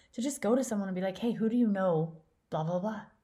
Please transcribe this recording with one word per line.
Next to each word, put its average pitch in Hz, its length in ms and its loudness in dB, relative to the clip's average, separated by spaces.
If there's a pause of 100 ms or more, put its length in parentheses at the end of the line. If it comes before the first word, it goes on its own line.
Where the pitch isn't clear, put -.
(120)
to 233 100 -6
just 285 180 -4
go 214 140 2
to 262 80 4
someone 202 260 -2
and 185 60 -4
be 180 80 -2
like, 190 160 -2
"Hey, 233 140 -2
who 220 160 0
do 233 80 0
you 240 100 6
know? 180 500 2 (340)
Blah, 156 120 -2
blah, 175 160 0
blah." 214 240 -6 (220)